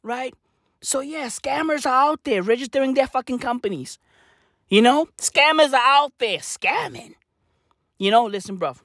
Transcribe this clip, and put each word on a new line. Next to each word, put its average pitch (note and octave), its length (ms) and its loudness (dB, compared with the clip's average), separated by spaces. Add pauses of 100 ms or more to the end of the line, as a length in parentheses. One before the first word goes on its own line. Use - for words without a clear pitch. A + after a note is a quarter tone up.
Right? B3 300 -8 (480)
So, C4+ 200 -4
yeah, C#4+ 260 -10
scammers D4 580 -4
are C4+ 260 2
out D#4 120 -6
there G#3+ 180 -2
registering C4 520 0
their C4 140 4
fucking B3+ 320 -6
companies. A3 600 -6 (720)
You G3+ 120 6
know? C#4+ 360 4
Scammers D4+ 560 2
are C4 40 2
out C#4 420 4
there G3+ 200 -2
scamming. - 760 -6 (840)
You G3 140 0
know? A#3 140 4
Listen, G3+ 320 -10
bruv. D3+ 280 -6